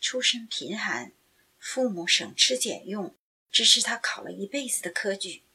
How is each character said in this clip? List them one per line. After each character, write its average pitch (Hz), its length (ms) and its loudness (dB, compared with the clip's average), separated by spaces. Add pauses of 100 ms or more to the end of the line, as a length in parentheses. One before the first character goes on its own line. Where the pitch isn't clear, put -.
出 - 200 -2
身 240 260 0
贫 - 320 -6
寒， 156 340 -4 (460)
父 254 300 0
母 175 180 -4
省 127 300 2
吃 254 220 4
俭 - 280 -4
用， 196 280 -6 (360)
支 - 140 4
持 - 160 8
他 233 160 0
考 - 260 -4
了 - 80 -10
一 190 160 -6
辈 269 220 -4
子 - 140 -2
的 - 80 -6
科 196 240 -2
举， 190 280 -8 (120)